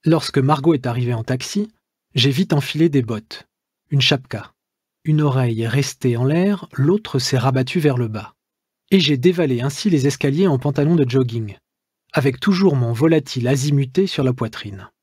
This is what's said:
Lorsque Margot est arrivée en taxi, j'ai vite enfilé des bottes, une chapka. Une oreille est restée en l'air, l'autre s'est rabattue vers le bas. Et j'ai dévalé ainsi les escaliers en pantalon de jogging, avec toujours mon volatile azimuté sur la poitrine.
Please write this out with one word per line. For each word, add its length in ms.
Lorsque 360
Margot 340
est 140
arrivée 260
en 100
taxi, 480
j'ai 160
vite 220
enfilé 360
des 140
bottes, 440
une 100
chapka. 500
Une 180
oreille 400
est 60
restée 500
en 60
l'air, 500
l'autre 460
s'est 180
rabattue 420
vers 200
le 80
bas. 260
Et 100
j'ai 180
dévalé 440
ainsi 300
les 160
escaliers 400
en 100
pantalon 380
de 120
jogging, 480
avec 260
toujours 360
mon 180
volatile 540
azimuté 600
sur 160
la 100
poitrine. 560